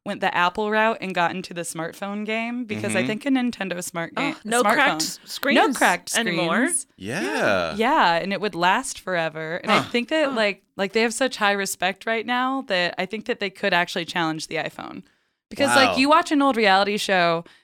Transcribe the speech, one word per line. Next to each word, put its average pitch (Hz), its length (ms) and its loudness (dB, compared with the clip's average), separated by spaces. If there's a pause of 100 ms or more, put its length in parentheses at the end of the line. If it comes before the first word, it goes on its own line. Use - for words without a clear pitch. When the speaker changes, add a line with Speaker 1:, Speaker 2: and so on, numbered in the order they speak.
Speaker 1:
went 196 160 -8
the 190 120 0
Apple 180 380 0
route 220 300 2
and 190 120 -6
got 175 180 0
into 180 220 -8
the 170 100 -8
smartphone 196 640 -8
game? 233 380 -6
Because 214 320 -4
I 185 40 2
Speaker 2:
Mm-hmm. 254 80 0
Speaker 1:
think 214 180 -4
a 285 40 0
Nintendo 226 540 -2
smart 165 320 -8
Speaker 3:
Oh, 233 60 -2
Speaker 1:
game, 285 140 -2 (100)
Speaker 3:
no 240 180 2
Speaker 1:
smartphone. 208 100 4
Speaker 3:
cracked 262 280 2 (280)
screens - 280 -2
Speaker 1:
No 320 160 4
cracked 196 440 0
Speaker 3:
anymore. 180 520 0
Speaker 1:
screens. - 260 -6
Speaker 2:
Yeah. 113 800 0
Speaker 1:
Yeah, 220 400 2
and 175 160 -2
it 190 80 -4
would 185 160 -4
last 190 460 0
forever. 160 560 -4
And - 120 -4
I 202 100 4
Speaker 2:
Huh. 262 120 -2
Speaker 1:
think 240 160 0
that, 311 220 2
Speaker 3:
Huh. 262 60 -4
Speaker 1:
like, 208 280 -2 (140)
like, 196 160 -2
they 226 80 4
have 226 120 0
such 254 220 -2
high 202 160 2
respect 196 540 -2
right 226 200 -4
now 254 440 -2
that 180 280 0
I 185 80 -2
think 214 200 -8
that 240 160 -4
they 196 80 -2
could 190 240 -2
actually 175 320 0
challenge 160 420 -4
the 160 80 -8
iPhone. - 480 -8 (460)
Because, 269 260 2
Speaker 2:
Wow. 254 140 6
Speaker 1:
like, 185 80 0
you 269 120 4
watch 330 220 4
an 285 100 4
old 269 140 4
reality 202 420 4
show 170 460 2 (200)